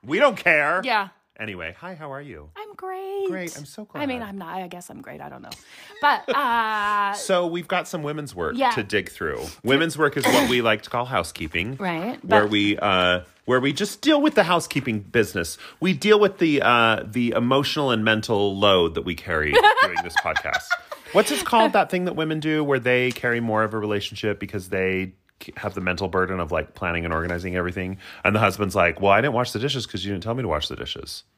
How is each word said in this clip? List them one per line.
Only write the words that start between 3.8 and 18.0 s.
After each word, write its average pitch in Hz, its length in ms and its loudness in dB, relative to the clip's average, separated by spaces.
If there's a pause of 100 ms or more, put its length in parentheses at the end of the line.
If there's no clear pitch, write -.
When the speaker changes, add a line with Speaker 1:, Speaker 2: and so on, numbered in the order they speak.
Speaker 2:
I 294 140 -6
mean, 254 100 -6
Speaker 1:
glad. 220 120 -10
Speaker 2:
I'm 196 100 -10
not, 170 160 -10
I 185 120 -8
guess 175 220 -16
I'm - 120 -18
great. 147 200 -16
I 143 80 -14
don't 135 140 -18
know. - 60 -18 (520)
But, 269 340 4
uh, 214 800 0
Speaker 1:
<laughs> - 20 -6
So 180 320 0
we've 170 200 -6
got 180 200 -2
some 170 160 -6
women's 147 300 -6
work 95 240 -4
Speaker 2:
Yeah. 254 140 2
Speaker 1:
to 120 120 -2
dig 101 260 -2
through. 71 360 -6 (180)
Women's 139 360 2
work 143 180 2
is 135 80 -2
what 127 240 4
we 123 140 2
like 110 200 2
to - 60 -18
call 123 160 -2
housekeeping. 90 720 -4
Speaker 2:
Right, 180 480 -6
Speaker 1:
Where 208 160 6
Speaker 2:
but 208 80 2
Speaker 1:
we, 202 300 2
uh, 90 420 4 (240)
where 123 140 4
we 139 140 0
just 202 280 -4
deal 294 200 4
with 302 140 2
the 208 80 6
housekeeping 139 580 0
business. 101 580 -2 (200)
We 190 140 2
deal 208 260 4
with 196 200 2
the, 151 240 2
uh, 117 420 4
the 117 260 0
emotional 135 600 0
and 110 120 0